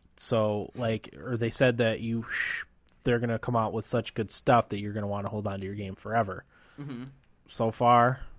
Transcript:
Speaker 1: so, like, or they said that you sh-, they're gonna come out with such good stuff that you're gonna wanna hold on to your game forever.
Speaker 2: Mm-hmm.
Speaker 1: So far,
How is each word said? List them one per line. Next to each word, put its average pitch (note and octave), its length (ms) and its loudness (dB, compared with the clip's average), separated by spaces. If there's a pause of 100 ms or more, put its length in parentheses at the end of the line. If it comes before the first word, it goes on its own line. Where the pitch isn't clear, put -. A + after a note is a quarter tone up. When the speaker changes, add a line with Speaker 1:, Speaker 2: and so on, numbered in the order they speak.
(160)
Speaker 1:
so, G#2+ 580 0
like, A2+ 480 -4
or B2 140 -4
they A#2 140 0
said B2 280 2
that A2+ 220 0
you A2+ 300 -4
sh-, - 340 -4 (380)
they're A#2+ 160 2
gonna A#2 200 0
come B2 180 -2
out G#2+ 180 0
with A2+ 100 -4
such - 300 -4
good G#2+ 160 -4
stuff - 400 2
that G#2 80 -4
you're G#2 160 -6
gonna G#2 120 -4
wanna G2+ 220 -4
hold G#2 180 -4
on G2 140 -4
to F#2+ 60 -8
your G2+ 80 -8
game F#2+ 220 -8
forever. G#2+ 480 -2 (360)
Speaker 2:
Mm-hmm. B2+ 240 -12 (420)
Speaker 1:
So A2+ 240 -2
far, A#2+ 500 6 (180)